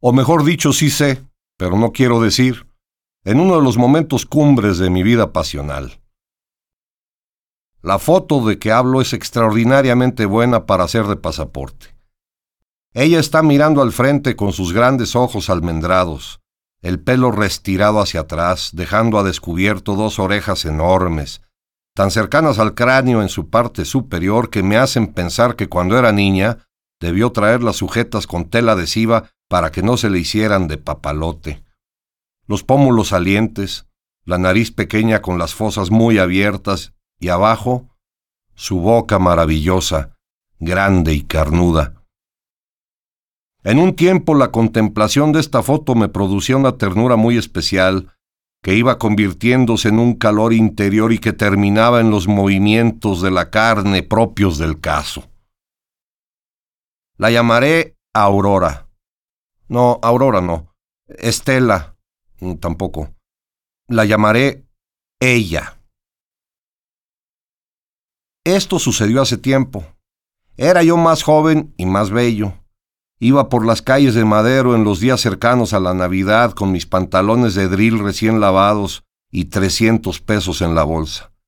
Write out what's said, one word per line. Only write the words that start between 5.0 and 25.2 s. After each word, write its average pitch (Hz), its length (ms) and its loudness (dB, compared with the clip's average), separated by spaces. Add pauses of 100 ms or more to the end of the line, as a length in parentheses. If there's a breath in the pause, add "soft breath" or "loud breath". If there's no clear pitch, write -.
vida 110 280 2
pasional. 71 720 -8 (1800)
La 95 160 0
foto 156 480 0
de 98 100 0
que 110 140 -2
hablo 127 280 2
es 127 140 -2
extraordinariamente 123 1120 0
buena 117 400 0
para 90 220 0
ser 110 180 -2
de 101 120 -2
pasaporte. 71 760 -10 (1000)
Ella 156 260 2
está 156 240 0
mirando 147 400 4
al 117 80 0
frente 139 440 0
con 101 180 -2
sus 87 200 -4
grandes 120 420 0
ojos 123 360 -2
almendrados, 85 920 -2 (400)
el 90 180 -6
pelo 127 300 0
restirado 104 680 0
hacia 92 220 -4
atrás, 85 520 -6
dejando 104 460 -2
a 101 40 0
descubierto 95 720 -4
dos 104 220 -4
orejas 98 480 -4
enormes, 82 800 -2 (500)
tan 98 160 0
cercanas 117 480 0
al 107 160 0
cráneo 123 480 2
en 98 80 -2
su 80 220 -10
parte 113 340 -2
superior 107 640 -2
que 101 140 -4
me 104 140 2
hacen 120 360 0
pensar 92 420 -2